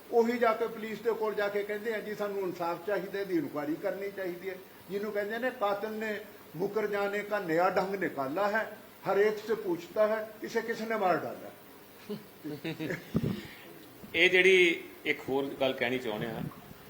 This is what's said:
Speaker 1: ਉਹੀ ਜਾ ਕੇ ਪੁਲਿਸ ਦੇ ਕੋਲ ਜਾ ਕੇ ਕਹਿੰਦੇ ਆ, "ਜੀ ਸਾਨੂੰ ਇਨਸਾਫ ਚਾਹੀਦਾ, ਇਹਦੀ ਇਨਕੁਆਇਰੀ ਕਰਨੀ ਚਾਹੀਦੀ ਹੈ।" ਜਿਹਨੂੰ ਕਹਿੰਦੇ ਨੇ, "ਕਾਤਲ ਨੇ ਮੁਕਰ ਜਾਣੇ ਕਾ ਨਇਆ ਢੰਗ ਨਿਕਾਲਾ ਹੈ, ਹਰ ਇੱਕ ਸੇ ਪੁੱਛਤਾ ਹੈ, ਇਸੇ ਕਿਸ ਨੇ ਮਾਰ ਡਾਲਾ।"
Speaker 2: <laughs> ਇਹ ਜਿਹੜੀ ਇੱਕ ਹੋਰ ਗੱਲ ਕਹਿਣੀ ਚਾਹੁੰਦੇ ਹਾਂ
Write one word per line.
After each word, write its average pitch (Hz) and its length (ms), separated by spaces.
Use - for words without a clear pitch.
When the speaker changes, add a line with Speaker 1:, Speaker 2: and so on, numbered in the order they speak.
Speaker 1:
ਉਹੀ 233 260
ਜਾ 226 140
ਕੇ 226 140
ਪੁਲਿਸ 214 320
ਦੇ 226 140
ਕੋਲ 214 220
ਜਾ 202 140
ਕੇ 202 140
ਕਹਿੰਦੇ 208 320
ਆ, 208 40
"ਜੀ 202 160
ਸਾਨੂੰ 202 280
ਇਨਸਾਫ 170 440
ਚਾਹੀਦਾ, 196 340
ਇਹਦੀ 185 140
ਇਨਕੁਆਇਰੀ 160 400
ਕਰਨੀ 196 360
ਚਾਹੀਦੀ 185 400
ਹੈ।" 185 40
ਜਿਹਨੂੰ 202 220
ਕਹਿੰਦੇ 208 260
ਨੇ, 247 120
"ਕਾਤਲ 208 420
ਨੇ 214 280
ਮੁਕਰ 202 300
ਜਾਣੇ 202 320
ਕਾ 208 200
ਨਇਆ 175 320
ਢੰਗ 190 240
ਨਿਕਾਲਾ 175 540
ਹੈ, 214 280
ਹਰ 196 60
ਇੱਕ 208 300
ਸੇ 226 80
ਪੁੱਛਤਾ 202 520
ਹੈ, 214 240
ਇਸੇ 220 200
ਕਿਸ 226 180
ਨੇ 220 160
ਮਾਰ 185 200
ਡਾਲਾ।" 107 340
Speaker 2:
<laughs> - 1200
ਇਹ 170 160
ਜਿਹੜੀ 180 540
ਇੱਕ 147 240
ਹੋਰ 139 160
ਗੱਲ 131 120
ਕਹਿਣੀ 127 260
ਚਾਹੁੰਦੇ 117 280
ਹਾਂ 117 160